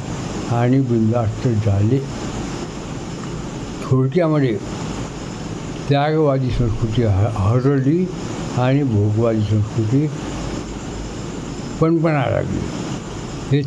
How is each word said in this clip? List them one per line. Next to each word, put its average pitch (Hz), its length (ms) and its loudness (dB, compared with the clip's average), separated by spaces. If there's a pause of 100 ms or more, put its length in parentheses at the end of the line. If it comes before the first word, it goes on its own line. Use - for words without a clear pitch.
(560)
आणि 123 240 4
बिनधास्त 117 680 2
झाले. 107 540 2 (1800)
थोडक्यामध्ये 135 720 2 (1300)
त्यागवादी 143 600 2
संस्कृती 113 540 2
ह-, 101 320 4
हरवली 135 720 2 (480)
आणि 131 260 4
भोगवादी 110 580 4
संस्कृती 110 640 2 (1700)
पणपणा 156 480 4
लागली. - 300 0 (920)
हे 143 160 4